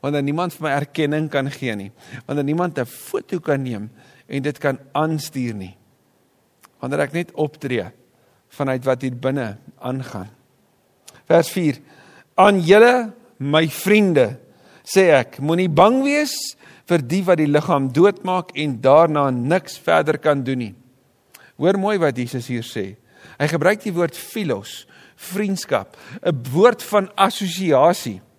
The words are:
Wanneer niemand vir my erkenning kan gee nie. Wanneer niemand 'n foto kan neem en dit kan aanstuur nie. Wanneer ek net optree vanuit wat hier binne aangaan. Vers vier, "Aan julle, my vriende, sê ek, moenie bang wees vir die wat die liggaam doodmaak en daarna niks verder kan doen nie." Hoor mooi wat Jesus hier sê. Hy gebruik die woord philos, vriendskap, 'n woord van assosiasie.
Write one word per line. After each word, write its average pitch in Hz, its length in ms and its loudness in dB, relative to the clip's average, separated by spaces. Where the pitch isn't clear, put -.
Wanneer 143 240 -2
niemand 165 300 -4
vir 156 100 -10
my 143 80 -2
erkenning 147 560 -2
kan 139 240 -2
gee 120 240 -6
nie. 101 140 -12
Wanneer 139 220 -4
niemand 165 320 -2
'n 120 60 -2
foto - 540 -10
kan 143 220 -2
neem 110 280 -8
en 139 140 -6
dit 143 180 -6
kan 135 200 -2
aanstuur 143 600 -4
nie. 95 240 -12
Wanneer 135 200 -6
ek 143 140 -4
net 170 200 -6
optree 123 520 -6
vanuit 131 360 -4
wat 131 160 0
hier 127 140 -6
binne 123 420 -6
aangaan. 123 500 -8
Vers 170 220 2
vier, 165 280 -2
"Aan 196 260 6
julle, 220 520 6
my 156 280 2
vriende, 156 720 2
sê 185 300 4
ek, 127 260 0
moenie 170 300 2
bang 214 340 4
wees 285 520 -4
vir 170 100 2
die 156 260 -2
wat 175 140 2
die 156 100 2
liggaam 143 460 0
doodmaak 185 600 2
en 143 260 -6
daarna 147 480 4
niks 131 480 -2
verder 156 400 0
kan 143 260 0
doen 131 140 -4
nie." 107 180 -8
Hoor 185 200 2
mooi 202 200 -2
wat 147 200 0
Jesus 123 300 -6
hier 120 160 -6
sê. 98 320 -8
Hy 147 80 0
gebruik 165 360 0
die 202 100 -4
woord 170 220 -2
philos, 131 720 -8
vriendskap, 185 760 -4
'n 135 280 -2
woord 214 320 4
van 196 320 -2
assosiasie. 170 1040 0